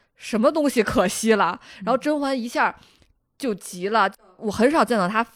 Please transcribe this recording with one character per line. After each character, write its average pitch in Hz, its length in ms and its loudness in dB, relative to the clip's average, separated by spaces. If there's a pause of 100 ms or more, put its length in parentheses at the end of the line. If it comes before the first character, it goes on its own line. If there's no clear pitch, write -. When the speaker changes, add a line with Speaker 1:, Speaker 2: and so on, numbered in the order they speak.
(180)
Speaker 1:
，“什 - 220 -4
么 269 120 4
东 302 180 0
西 226 140 2
可 196 240 0
惜 220 280 0
了？” 180 220 0 (220)
Speaker 2:
嗯。 202 60 -16
Speaker 1:
然 226 80 0
后 262 40 2
甄 294 220 -2
嬛 269 180 -2
一 226 120 -6
下 247 260 -2 (640)
就 233 180 -4
急 180 320 -10
了， 202 240 2 (240)
我 214 160 -6
很 233 180 2
少 294 140 2
见 220 160 2
到 180 80 0
她 - 180 -2 (100)